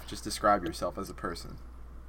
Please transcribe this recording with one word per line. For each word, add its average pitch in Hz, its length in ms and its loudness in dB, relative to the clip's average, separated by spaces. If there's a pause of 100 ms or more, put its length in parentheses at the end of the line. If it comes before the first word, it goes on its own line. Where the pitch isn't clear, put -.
Just - 160 -6
describe 101 400 6
yourself 85 340 -2
as 95 120 -4
a - 40 -8
person. - 440 -4 (500)